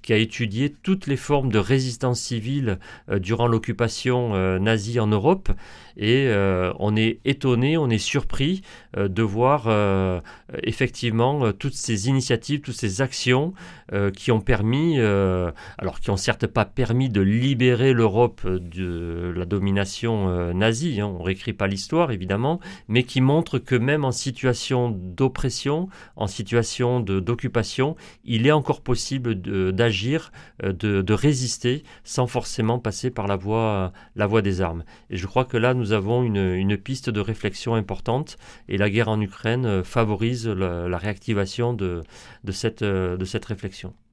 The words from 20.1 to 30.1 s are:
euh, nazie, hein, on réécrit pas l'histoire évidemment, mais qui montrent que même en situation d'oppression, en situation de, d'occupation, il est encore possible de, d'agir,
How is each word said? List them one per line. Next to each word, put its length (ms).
euh, 240
nazie, 480
hein, 80
on 160
réécrit 300
pas 140
l'histoire 440
évidemment, 480
mais 140
qui 180
montrent 380
que 160
même 280
en 80
situation 760
d'oppression, 1000
en 100
situation 720
de, 220
d'occupation, 760
il 200
est 60
encore 300
possible 580
de, 320
d'agir, 640